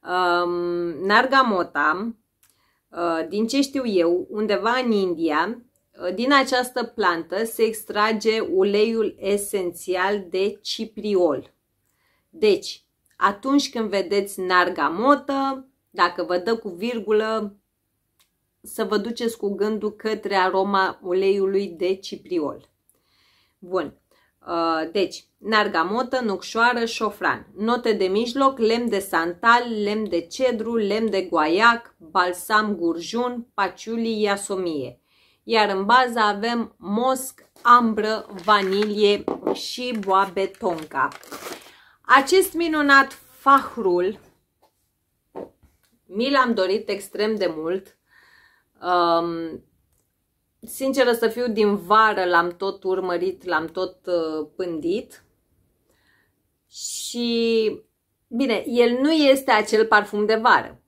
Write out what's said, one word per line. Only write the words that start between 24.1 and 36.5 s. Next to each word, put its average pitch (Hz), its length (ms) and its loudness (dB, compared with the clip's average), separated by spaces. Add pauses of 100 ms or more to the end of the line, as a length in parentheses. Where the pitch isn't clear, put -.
Uh, 165 440 -2
deci, - 340 -2 (120)
nargamotă, 208 840 0
nucșoară, 233 680 0
șofran. 208 640 -4 (100)
Note 233 360 -2
de 185 120 0
mijloc, 240 520 0
lemn 233 320 0
de 196 100 0
santal, 190 640 2 (200)
lemn 208 260 -2
de 170 120 0
cedru, 233 540 -2
lemn 214 340 0
de 190 120 0
guaiac, 185 760 2
balsam 185 800 -2
gurjun, 220 760 -4
paciuli, 220 680 -4
iasomie. 185 760 -4 (440)
Iar 214 260 2
în 196 160 -2
bază 240 340 2
avem 220 580 -2